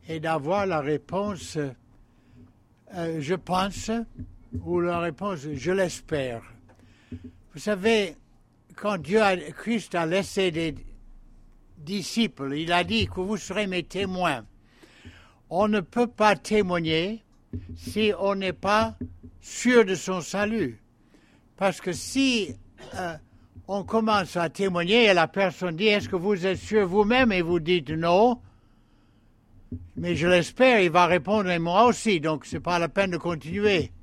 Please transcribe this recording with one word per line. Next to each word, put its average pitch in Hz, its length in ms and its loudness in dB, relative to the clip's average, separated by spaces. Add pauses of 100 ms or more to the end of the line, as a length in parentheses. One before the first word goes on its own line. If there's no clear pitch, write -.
Et 160 100 -6
d'avoir 160 460 -2
la 165 160 -2
réponse, 160 760 -4 (1400)
euh, « 165 240 -4
Je 151 160 -2
pense », 185 560 -4 (720)
ou 175 140 -2
la 175 200 -2
réponse, « 170 540 -6
Je 143 180 -4
l'espère. » 143 720 -4 (1120)
Vous 151 60 -14
savez, 208 560 0 (600)
quand 208 220 -4
Dieu 170 240 2
a, 190 160 4
Christ 175 560 -6
a 170 140 0
laissé 190 420 0
des 160 240 -4 (1040)
disciples, 147 800 -4
il 165 160 -4
a 175 120 4
dit 208 220 0
que - 140 -8
vous 196 180 -4
serez 202 300 -4
mes 180 160 -4
témoins. 180 640 -4 (1040)
On 196 160 2
ne 208 120 2
peut 233 280 -2
pas 214 280 4
témoigner 180 880 0 (520)
si 214 420 0
on 196 160 0
n'est 190 180 -2
pas 214 460 0 (440)
sûr 240 440 4
de 185 80 -2
son 180 280 -4
salut. 196 600 -4 (760)
Parce 190 260 0
que 185 100 -6
si, 226 640 -2 (380)
euh, 170 220 -8 (520)
on 190 160 -4
commence 214 540 0
à 170 100 0
témoigner 190 580 2
et 202 100 8
la 165 120 6
personne 185 480 -2
dit, « 202 120 2
Est-ce 208 200 2
que 196 80 -4
vous 180 300 0
êtes 190 140 0
sûr 208 280 0
vous-même ? » 214 440 4
Et 180 100 2
vous 170 180 2
dites, « 160 300 0
Non. » 175 500 4 (1600)
Mais 170 200 -2
je 156 120 0
l'espère, 208 540 4
il 175 100 4
va 175 160 6
répondre, « 185 420 2
Et 175 80 0
moi 175 300 4
aussi. » 214 340 2
Donc, 151 240 -2
c'est - 140 -8
pas 175 180 -2
la 170 120 0
peine 196 200 0
de 175 80 -4
continuer. 175 720 -2 (120)